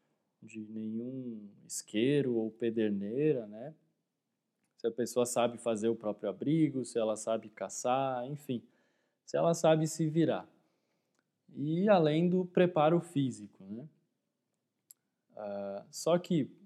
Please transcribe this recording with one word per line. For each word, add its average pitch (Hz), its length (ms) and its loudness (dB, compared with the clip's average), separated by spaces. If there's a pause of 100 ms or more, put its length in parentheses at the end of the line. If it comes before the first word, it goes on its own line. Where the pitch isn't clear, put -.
(420)
de 110 180 -16
nenhum 110 880 -10 (180)
isqueiro 131 680 0
ou 110 160 -2
pederneira, 113 960 0
né? 113 280 -14 (1040)
Se 117 100 -2
a - 20 2
pessoa 120 340 0
sabe 120 340 0
fazer 113 280 -2
o 117 80 2
próprio 104 340 -6
abrigo, 131 560 0
se - 140 -6
ela 110 160 0
sabe 110 340 -4
caçar, 123 800 -4
enfim, 135 340 -6 (640)
se - 120 -4
ela 165 180 4
sabe 160 320 4
se 156 220 -2
virar. 147 360 0 (1080)
E 160 340 0
além 170 400 6
do 185 180 2
preparo 170 540 4
físico, 117 600 -4
né? 110 260 -14 (1500)
Ah, 101 520 -8
só 170 300 2
que, 170 320 0 (160)